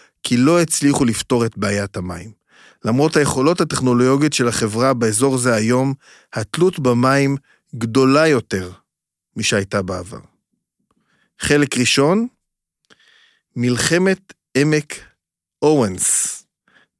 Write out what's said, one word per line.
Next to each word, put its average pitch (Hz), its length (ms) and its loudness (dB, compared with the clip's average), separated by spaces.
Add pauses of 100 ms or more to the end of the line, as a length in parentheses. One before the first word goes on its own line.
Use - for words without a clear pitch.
(220)
כי 123 140 -2
לא 156 240 4
הצליחו 143 440 0
לפתור 117 420 -2
את 110 120 -10
בעיית 101 380 -4
המים. 90 340 -10 (540)
למרות 131 320 2
היכולות 143 440 2
הטכנולוגיות 135 720 0
של 120 160 0
החברה 117 460 -2
באזור 123 440 0
זה 123 160 0
היום, 127 400 0 (380)
התלות 160 460 -2
במים 135 580 2 (380)
גדולה 131 520 2
יותר 101 440 -2 (640)
משהייתה 101 460 -2
בעבר. 90 380 -10 (1160)
חלק 147 400 0
ראשון, 151 480 2 (1300)
מלחמת 165 760 0 (240)
עמק 151 380 0 (680)
אורנס, 123 800 0 (580)